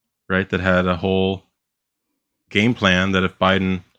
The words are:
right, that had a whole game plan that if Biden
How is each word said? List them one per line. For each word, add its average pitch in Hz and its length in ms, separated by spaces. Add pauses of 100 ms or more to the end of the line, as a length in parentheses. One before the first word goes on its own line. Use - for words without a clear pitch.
(300)
right, 95 180
that 92 120
had 92 260
a 90 100
whole 95 460 (1080)
game 110 260
plan 95 380
that 92 120
if - 140
Biden 92 440 (160)